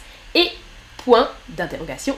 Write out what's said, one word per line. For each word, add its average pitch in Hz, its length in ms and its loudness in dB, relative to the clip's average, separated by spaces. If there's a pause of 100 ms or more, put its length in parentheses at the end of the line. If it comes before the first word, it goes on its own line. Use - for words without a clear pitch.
(360)
et 349 140 2 (540)
point 240 260 6 (200)
d'interrogation 160 680 -6